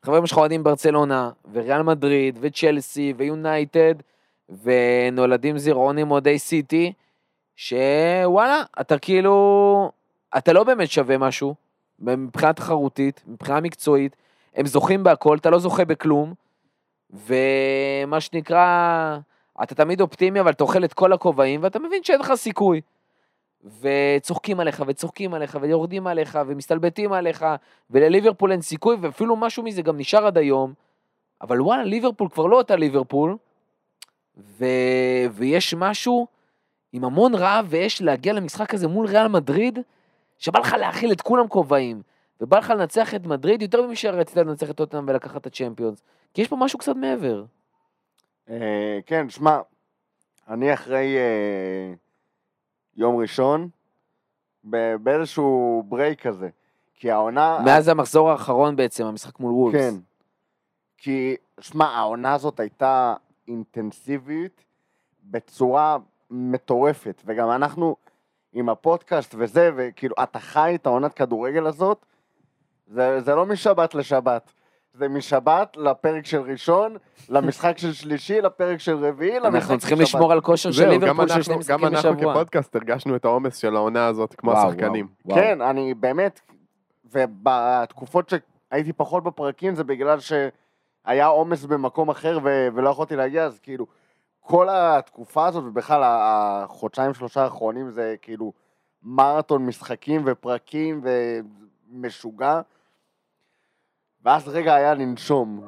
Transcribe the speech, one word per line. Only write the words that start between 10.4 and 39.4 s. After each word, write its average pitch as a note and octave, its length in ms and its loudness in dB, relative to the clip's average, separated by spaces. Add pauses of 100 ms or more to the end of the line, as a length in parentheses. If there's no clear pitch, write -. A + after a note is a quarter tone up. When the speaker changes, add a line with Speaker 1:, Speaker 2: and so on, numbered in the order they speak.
Speaker 1:
לא G3 100 8
באמת A3+ 280 2
שווה C3 260 2
משהו, C3+ 380 -2 (440)
מבחינה C3 540 0
תחרותית, C#3+ 720 -4
מבחינה C#3+ 340 -4
מקצועית, C#3+ 540 0 (400)
הם C#3 100 0
זוכים F#3+ 380 2
בהכל, D3+ 340 6
אתה D#3+ 120 2
לא F3 100 6
זוכה F3 260 0
בכלום, D#3 480 0 (760)
ומה C3+ 1080 -2
שנקרא, E3+ 1000 2 (460)
אתה - 120 -10
תמיד E3+ 260 2
אופטימי, F#3+ 380 0
אבל F3 120 4
אתה C#3+ 120 0
אוכל F3+ 200 2
את E3 100 -2
כל - 200 4
הכובעים, C#3 500 0
ואתה F#3+ 160 -2
מבין E4+ 240 -6
שאין C#4 160 2
לך C4+ 140 -2
סיכוי. G3 480 0 (1000)
וצוחקים C#3+ 800 -2
עליך, D3+ 280 -4
וצוחקים E3+ 460 -8
עליך, D3 280 -8
ויורדים E3+ 460 -2
עליך, D#3 400 -4
ומסתלבטים E3 680 -2
עליך, E3+ 320 -4 (440)
ולליברפול F#3+ 640 4
אין F3+ 100 -2
סיכוי, G#3+ 400 -2
ואפילו A3+ 340 -2
משהו A3+ 280 -6
מזה G3+ 180 -6
גם D#3 160 -2
נשאר G#3 280 2
עד F#3 120 2
היום, C3+ 360 2 (680)
אבל B2 200 -2
וואלה, A#3+ 220 0
ליברפול G#3+ 460 -2
כבר D#3+ 160 -2
לא G#3+ 120 6
אותה A3 180 2
ליברפול, D3 640 0 (1000)
ו-, B2+ 920 0
ויש C3 420 0
משהו G#3 540 -2 (640)
עם B2 120 -6
המון G#3 300 4
רעב G3 340 2
ואש F3 320 -2
להגיע D3+ 320 0
למשחק G3+ 400 -6
הזה F3+ 140 -2
מול G#3 180 -2
ריאל G#3+ 220 2
מדריד, G3+ 520 0 (580)